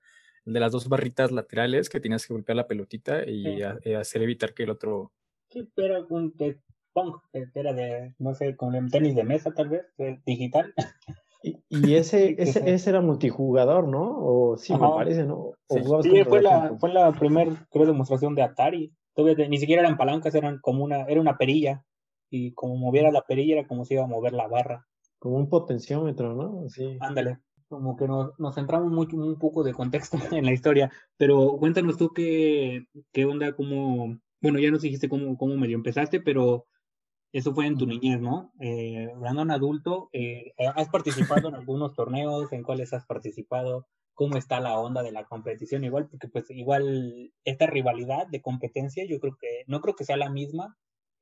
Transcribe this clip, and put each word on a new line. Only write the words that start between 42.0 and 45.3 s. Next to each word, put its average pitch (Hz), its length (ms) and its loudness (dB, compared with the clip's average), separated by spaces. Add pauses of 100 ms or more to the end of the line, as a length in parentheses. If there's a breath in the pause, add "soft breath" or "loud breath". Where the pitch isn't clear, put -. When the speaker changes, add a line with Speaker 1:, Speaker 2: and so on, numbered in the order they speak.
Speaker 2:
¿En 123 100 -8
cuáles 131 300 -6
has 127 120 -10
participado? 127 840 -8 (260)
¿Cómo 143 240 -2
está 131 220 -4
la 113 180 -2
onda 123 240 -4
de 117 100 -8
la 107 140 -12
competición? 117 580 -8